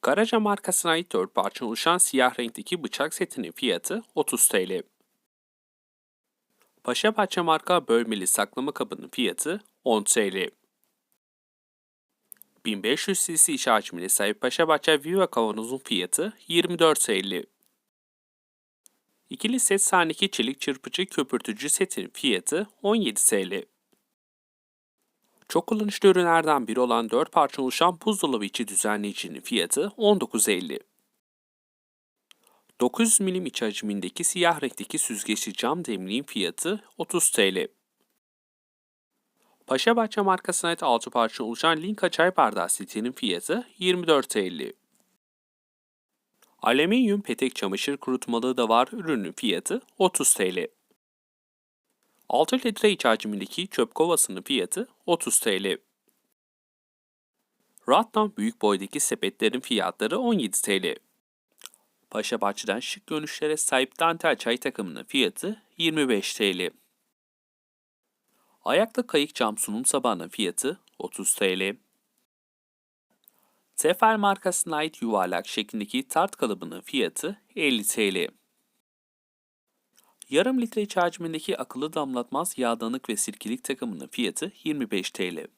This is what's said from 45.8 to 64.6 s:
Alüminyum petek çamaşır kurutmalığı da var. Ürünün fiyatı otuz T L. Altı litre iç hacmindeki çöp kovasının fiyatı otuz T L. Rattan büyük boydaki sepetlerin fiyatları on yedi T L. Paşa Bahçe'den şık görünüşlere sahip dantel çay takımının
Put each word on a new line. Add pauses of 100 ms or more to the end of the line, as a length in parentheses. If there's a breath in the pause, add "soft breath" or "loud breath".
Alüminyum
petek
çamaşır
kurutmalığı
da
var.
Ürünün
fiyatı (160)
otuz
T
L. (1600)
Altı
litre
iç
hacmindeki
çöp
kovasının
fiyatı (180)
otuz
T
L. (2000)
Rattan
büyük
boydaki
sepetlerin
fiyatları
on
yedi
T
L. (1120)
Paşa
Bahçe'den
şık
görünüşlere
sahip
dantel
çay
takımının